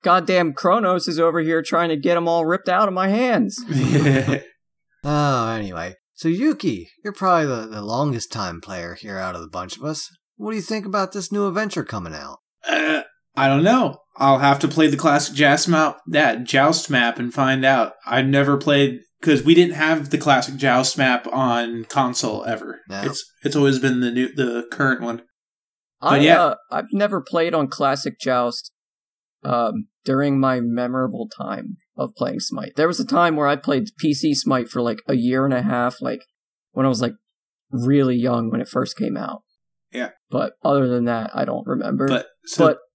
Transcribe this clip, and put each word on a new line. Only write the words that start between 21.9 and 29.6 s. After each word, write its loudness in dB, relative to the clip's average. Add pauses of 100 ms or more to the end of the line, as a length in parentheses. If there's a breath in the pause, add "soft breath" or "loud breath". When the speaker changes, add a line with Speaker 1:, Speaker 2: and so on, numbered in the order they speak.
Speaker 2:
ever. -8
Speaker 3:
No. -8
Speaker 2:
It's, -6 (200)
it's -2
always 4
been 0
the 0
new, -2
the -4
current 0
one. -10 (800)
Speaker 1:
I, 2
Speaker 2:
But 4
yeah. 6
Speaker 1:
uh, 2 (180)
I've -4
never 0
played -2
on 0
classic -2
Joust, -2 (720)
um, 0 (180)